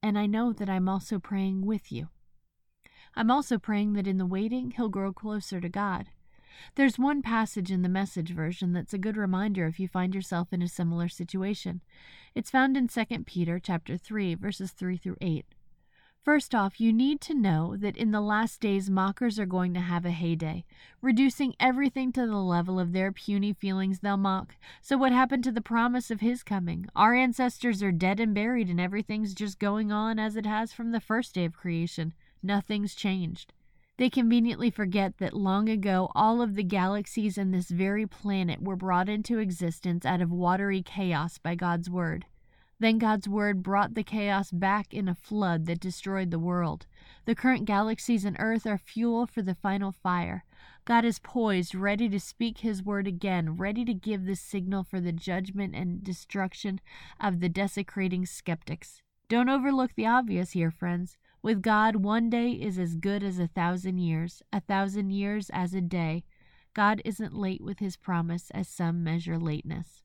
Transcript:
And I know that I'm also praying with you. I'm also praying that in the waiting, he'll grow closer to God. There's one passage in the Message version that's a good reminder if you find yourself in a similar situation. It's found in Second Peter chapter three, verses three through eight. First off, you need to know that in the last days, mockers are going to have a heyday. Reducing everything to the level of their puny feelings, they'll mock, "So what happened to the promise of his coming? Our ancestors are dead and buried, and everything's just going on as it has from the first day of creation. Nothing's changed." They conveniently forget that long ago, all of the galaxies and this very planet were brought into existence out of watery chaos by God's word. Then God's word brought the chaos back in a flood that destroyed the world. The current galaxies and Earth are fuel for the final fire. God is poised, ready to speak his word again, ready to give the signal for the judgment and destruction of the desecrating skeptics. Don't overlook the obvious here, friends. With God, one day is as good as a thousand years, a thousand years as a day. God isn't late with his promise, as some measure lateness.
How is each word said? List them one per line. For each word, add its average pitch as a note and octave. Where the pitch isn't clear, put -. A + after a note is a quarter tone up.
And G#3
I G#3
know A3
that G#3
I'm F#3
also G3
praying F#3+
with G3+
you. D3
I'm A3+
also C4
praying G#3
that G3
in F#3+
the F#3
waiting, A3
he'll A#3
grow G3
closer G#3
to F3
God. G3
There's C4+
one C#4
passage A3
in F#3
the F3+
Message F#3
version F3
that's -
a G3+
good F#3
reminder F#3+
if E3
you F#3+
find F#3
yourself G3
in F3
a F3
similar E3+
situation. F#3
It's -
found C4
in B3+
Second A3
Peter E3+
chapter E3+
three, F#3+
verses F#3+
three F#3
through F3+
eight. E3
First D4
off, G3+
you A3+
need C4+
to -
know F#3+
that G3+
in A3
the G#3+
last G#3+
days, G3
mockers G3+
are G#3
going F3+
to F3+
have F3
a F3
heyday. E3
Reducing C4
everything C4
to B3
the A3
level F#3
of E3+
their F#3+
puny G3+
feelings, F#3+
they'll G3+
mock, G3
"So C#4
what C4
happened B3+
to B3+
the A3+
promise A#3+
of G#3+
his A#3+
coming? F3
Our A3
ancestors A#3+
are G3
dead F#3
and A3
buried, A3
and E3+
everything's G3+
just G3+
going G#3
on A3
as G#3+
it A3
has G#3+
from A#3
the A#3
first A3+
day F3+
of E3
creation. E3
Nothing's G3+
changed." F3+
They B3+
conveniently A#3
forget G3
that F#3+
long G3+
ago, F#3+
all A3+
of G#3
the G#3
galaxies G3
and F#3+
this F3+
very G3
planet F#3+
were F#3+
brought F#3
into G#3+
existence F3
out F3
of F3
watery F#3
chaos E3+
by E3+
God's F3
word. F3
Then A3
God's G#3+
word G3+
brought G3
the A3
chaos G3+
back G3
in G3+
a F3+
flood F3
that E3+
destroyed F#3+
the E3
world. E3+
The A#3
current B3
galaxies A3
and G3+
Earth A3
are G#3
fuel A#3
for -
the F#3
final G3
fire. F3+
God A#3
is A#3
poised, G3+
ready G3+
to G3+
speak -
his G#3
word G3
again, F3
ready G3+
to A#3
give G3
the F#3+
signal F#3+
for F#3
the F3
judgment F#3+
and F3+
destruction F#3+
of F#3
the F3+
desecrating F#3
skeptics. -
Don't A#3+
overlook C4+
the A3
obvious A3
here, E3
friends. F3
With G#3
God, G#3+
one A3
day A#3+
is G3
as E3+
good G3
as F#3
a F3
thousand F3+
years, E3
a G3+
thousand G3
years G3+
as F3+
a F#3+
day. E3+
God G#3
isn't A3
late F#3+
with -
his F#3+
promise, E3+
as F#3+
some E3+
measure E3
lateness. D#3+